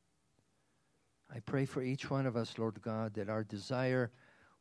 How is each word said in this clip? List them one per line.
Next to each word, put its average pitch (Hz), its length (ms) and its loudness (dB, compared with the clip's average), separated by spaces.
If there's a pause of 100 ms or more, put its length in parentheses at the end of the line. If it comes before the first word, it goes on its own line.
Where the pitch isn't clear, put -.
(1300)
I 120 60 -6
pray 135 240 2
for 135 180 -2
each 131 280 -2
one 135 160 2
of 120 100 0
us, 113 220 -2
Lord 113 240 -2
God, 110 320 -2
that 104 160 -2
our 110 160 0
desire 123 680 0 (500)